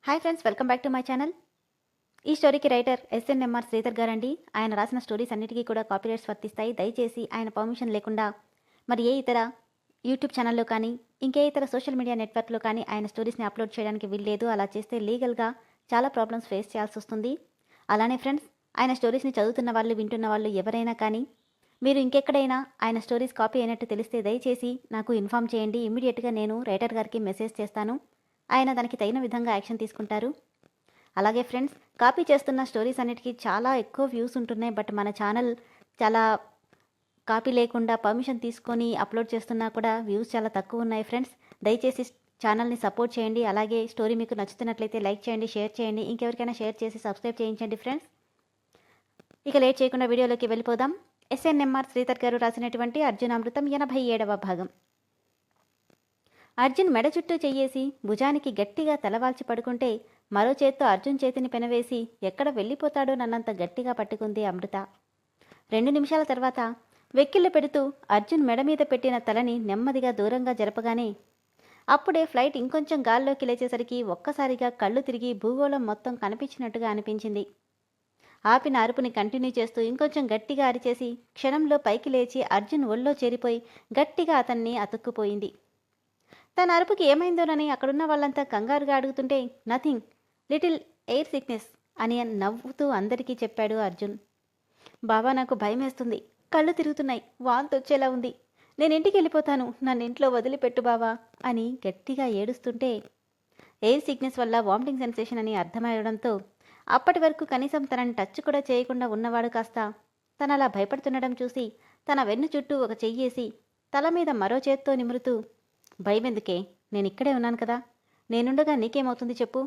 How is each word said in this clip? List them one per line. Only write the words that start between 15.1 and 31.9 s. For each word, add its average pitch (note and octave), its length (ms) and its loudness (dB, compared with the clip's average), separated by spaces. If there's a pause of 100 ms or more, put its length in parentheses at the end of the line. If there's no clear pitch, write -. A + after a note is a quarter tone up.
చాలా B3 180 4
ప్రాబ్లమ్స్ A#3 400 -2
ఫేస్ G3+ 280 -6
చేయాల్సి G#3+ 220 -4
వస్తుంది. A3 360 -6 (560)
అలానే A3+ 280 2
ఫ్రెండ్స్, C#4 300 -2 (280)
ఆయన B3+ 180 2
స్టోరీస్ని B3+ 380 0
చదువుతున్న A#3+ 400 0
వాళ్ళు, A3+ 240 0
వింటున్న A3 320 -2
వాళ్ళు G#3+ 260 0
ఎవరైనా A3+ 400 -2
కానీ, A3 300 -2 (580)
మీరు C4+ 180 4
ఇంకెక్కడైనా C4+ 680 2 (180)
ఆయన A3+ 160 0
స్టోరీస్ B3 340 -2
కాపీ A3+ 260 0
అయినట్టు A#3 260 -2
తెలిస్తే A3 360 -4
దయచేసి B3 500 -2 (200)
నాకు A3 220 -2
ఇన్ఫార్మ్ A3+ 420 0
చేయండి. G#3+ 240 -2
ఇమ్మీడియట్‌గా A#3 500 -2
నేను G#3+ 340 -2
రైటర్ A3+ 300 -2
గారికి A3 280 -4
మెసేజ్ G#3+ 400 -6
చేస్తాను. G#3+ 340 -4 (540)
ఆయన C4 240 4
దానికి A#3+ 240 -2
తగిన A3 220 0
విధంగా A#3+ 320 -2
యాక్షన్ G#3 260 -2
తీసుకుంటారు. G#3+ 520 -4 (880)
అలాగే G#3+ 260 2
ఫ్రెండ్స్, B3+ 320 -4 (240)